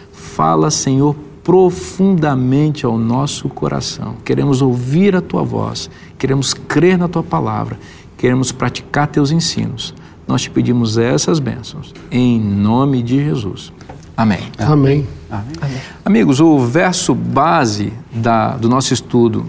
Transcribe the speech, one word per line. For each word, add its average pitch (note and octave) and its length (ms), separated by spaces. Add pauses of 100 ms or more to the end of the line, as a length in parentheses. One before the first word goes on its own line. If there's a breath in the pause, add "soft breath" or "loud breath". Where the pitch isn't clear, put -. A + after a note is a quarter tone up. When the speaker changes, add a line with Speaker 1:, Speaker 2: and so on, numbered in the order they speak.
(120)
Speaker 1:
Fala, D#3 600
Senhor, C#3 440 (280)
profundamente D#3 1400
ao A2+ 120
nosso B2 520
coração. C3+ 680 (100)
Queremos C3+ 380
ouvir C3+ 520
a F3 60
Tua E3+ 220
voz, A2+ 460 (280 loud breath)
queremos C3+ 360
crer F3+ 440
na F3 100
Tua E3+ 140
palavra, A2+ 560 (400 loud breath)
queremos B2+ 340
praticar - 560
Teus D3 220
ensinos. A#2+ 640 (340 loud breath)
Nós B2+ 140
te - 80
pedimos A#2+ 480
essas D3 420
bênçãos, A#2+ 540 (180)
em B2 280
nome A2+ 640
de C3 200
Jesus. C#3 480 (460 loud breath)
Amém. G#2+ 220 (180)
Speaker 2:
Amém. D3 500 (220)
Speaker 3:
Amém. C3 480 (260 loud breath)
Speaker 1:
Amigos, F#3+ 360
o D#3+ 200
verso E3 540
base A#2+ 800 (180)
da, A2+ 440
do A#2 120
nosso B2+ 260
estudo A2+ 560